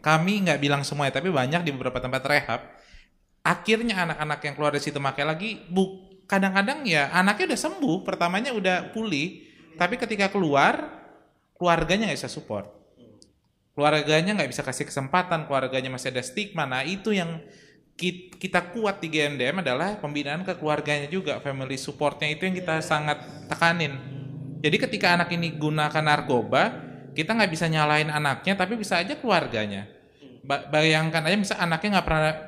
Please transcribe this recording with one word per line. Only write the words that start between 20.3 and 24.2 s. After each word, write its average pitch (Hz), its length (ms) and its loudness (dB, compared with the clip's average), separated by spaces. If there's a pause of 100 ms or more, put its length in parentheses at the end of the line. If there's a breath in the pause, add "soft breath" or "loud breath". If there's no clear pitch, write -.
ke 185 160 -6
keluarganya 147 480 0
juga, 147 320 -4
family 135 400 -6
supportnya - 500 -2
itu 151 220 -2
yang 185 80 -2
kita 165 240 -2
sangat 151 400 0 (240)
tekanin. 165 720 0 (400)